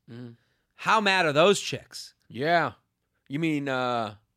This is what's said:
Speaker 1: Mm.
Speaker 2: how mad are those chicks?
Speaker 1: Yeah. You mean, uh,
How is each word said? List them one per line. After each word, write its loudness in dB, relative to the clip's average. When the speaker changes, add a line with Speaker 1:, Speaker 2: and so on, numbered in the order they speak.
Speaker 1:
Mm. -16
Speaker 2:
how 0
mad 2
are 2
those 6
chicks? -12
Speaker 1:
Yeah. 0
You -6
mean, -2
uh, -2